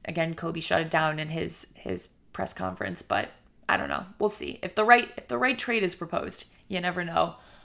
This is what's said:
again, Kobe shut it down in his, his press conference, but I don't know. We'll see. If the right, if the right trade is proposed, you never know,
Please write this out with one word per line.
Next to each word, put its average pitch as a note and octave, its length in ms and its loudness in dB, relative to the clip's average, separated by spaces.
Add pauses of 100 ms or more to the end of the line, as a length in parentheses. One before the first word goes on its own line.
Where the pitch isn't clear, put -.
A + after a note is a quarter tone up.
again, E3 300 -2
Kobe E3 240 -6
shut E3+ 220 2
it D#3+ 100 -2
down D#3 300 2
in D#3 80 -6
his, E3 460 -6
his - 340 -6 (240)
press - 200 -6
conference, F#2 480 -4
but - 280 0 (400)
I G3 80 6
don't - 120 -2
know. C#2+ 180 -2 (120)
We'll G#3 100 2
see. - 320 -4
If - 140 -6
the G#3+ 100 2
right, A#3+ 320 8
if - 120 -12
the A#3+ 100 0
right B3+ 180 2
trade A3+ 280 0
is F3 100 0
proposed, - 520 -4 (200)
you F#3 140 -4
never F3 240 -2
know, E3 320 2 (280)